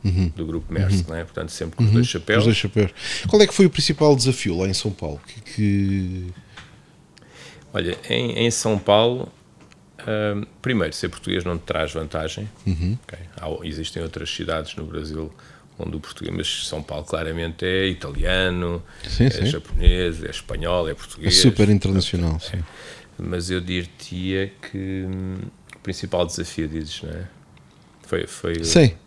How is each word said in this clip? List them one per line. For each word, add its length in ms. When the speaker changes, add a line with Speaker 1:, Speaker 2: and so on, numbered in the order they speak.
Speaker 1:
Uhum. 320
Speaker 2:
do 80
grupo 300
Maersk, 320
Speaker 1:
Uhum. 80
Speaker 2:
não 20
é? 80
Portanto, 260
sempre 260
com 80
os 60
Speaker 1:
Uhum. 40
Speaker 2:
dois 140
chapéus. 320
Speaker 1:
Os 60
dois 100
chapéus. 340
Qual 140
é 40
que 80
foi 120
o 40
principal 460
desafio 420
lá 100
em 60
São 160
Paulo? 340
Que... 160
que 880
Speaker 2:
Olha, 240
em, 380
em 60
São 260
Paulo, 540
hum, 380
primeiro, 320
ser 140
português 360
não 140
te 40
traz 300
vantagem. 560
Speaker 1:
Uhum. 380
Speaker 2:
Ok? 160
Há, 260
existem 340
outras 320
cidades 440
no 80
Brasil 480
onde 200
o 40
português, 360
mas 320
São 120
Paulo 240
claramente 640
é 220
italiano, 920
Speaker 1:
Sim, 160
Speaker 2:
é 60
Speaker 1:
sim. 160
Speaker 2:
japonês, 760
é 80
espanhol, 580
é 60
português. 420
Speaker 1:
É 60
super 260
internacional, 680
Speaker 2:
É. 20
Speaker 1:
sim. 40
Speaker 2:
Mas 320
eu 100
dir-te-ia 920
que, 380
hum, 300
o 60
principal 440
desafio, 440
dizes, 340
não 80
é? 140
Foi, 200
foi 320
o 60
Speaker 1:
Sim. 280